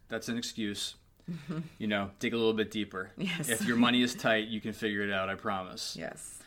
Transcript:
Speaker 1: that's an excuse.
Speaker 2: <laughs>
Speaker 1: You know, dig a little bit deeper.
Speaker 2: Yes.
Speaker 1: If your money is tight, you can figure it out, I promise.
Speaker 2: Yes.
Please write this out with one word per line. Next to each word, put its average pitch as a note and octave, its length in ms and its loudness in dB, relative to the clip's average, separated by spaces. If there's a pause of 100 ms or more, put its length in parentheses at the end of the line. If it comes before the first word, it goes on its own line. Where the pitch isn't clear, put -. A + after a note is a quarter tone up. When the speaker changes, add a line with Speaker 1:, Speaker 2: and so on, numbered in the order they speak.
Speaker 1:
that's A2+ 200 -4
an A#2 80 0
excuse. G#2 560 -4 (340)
Speaker 2:
<laughs> F3 60 -4 (460)
Speaker 1:
You A2 80 -2
know, G2+ 320 2
dig A#2 160 0
a - 20 2
little A2+ 160 6
bit G#2+ 160 2
deeper. F#2+ 480 -4
Speaker 2:
Yes. E3+ 320 -2
Speaker 1:
If G#2+ 160 2
your A#2+ 120 4
money A#2+ 260 6
is B2 100 2
tight, A2 340 2
you A2 140 -4
can A2 120 -4
figure G#2 280 0
it G2+ 100 0
out, F#2+ 160 0
I G2 80 -2
promise. F#2+ 640 -4
Speaker 2:
Yes. - 480 -10